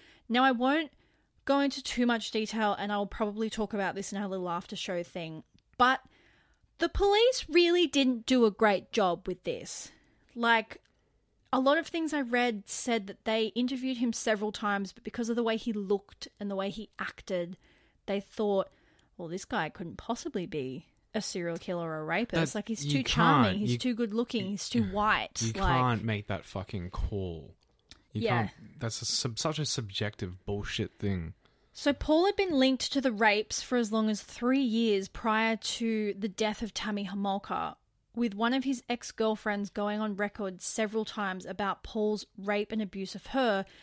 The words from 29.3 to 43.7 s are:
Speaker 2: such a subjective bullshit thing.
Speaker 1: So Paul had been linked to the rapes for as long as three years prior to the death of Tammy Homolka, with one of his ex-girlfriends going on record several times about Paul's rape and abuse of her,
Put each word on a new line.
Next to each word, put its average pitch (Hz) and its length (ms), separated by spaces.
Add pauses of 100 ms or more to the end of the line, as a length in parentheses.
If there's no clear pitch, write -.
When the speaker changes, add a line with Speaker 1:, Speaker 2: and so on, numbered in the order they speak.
Speaker 2:
such 156 200
a 147 80
subjective 101 800
bullshit 104 520
thing. 92 360 (400)
Speaker 1:
So - 180
Paul 311 340
had 403 100
been 381 220
linked 262 340
to 277 80
the 254 120
rapes 214 500
for - 140
as 226 160
long 220 180
as 208 120
three 262 400
years 220 460
prior 220 480
to 220 580
the 202 140
death 214 340
of 208 120
Tammy 202 320
Homolka, 196 720 (380)
with 233 200
one 233 180
of 262 120
his 262 260
ex-girlfriends 214 800
going 208 280
on 214 180
record 202 440
several 220 460
times 190 400
about 190 360
Paul's 214 440 (100)
rape 208 360
and 220 100
abuse 190 320
of - 140
her, 220 360 (180)